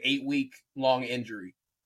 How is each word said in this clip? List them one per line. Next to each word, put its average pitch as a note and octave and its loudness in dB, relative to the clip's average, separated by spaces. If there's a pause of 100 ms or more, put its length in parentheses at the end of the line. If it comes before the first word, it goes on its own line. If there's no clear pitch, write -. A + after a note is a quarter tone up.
eight-week-long C3+ 0
injury. A2+ -6 (300)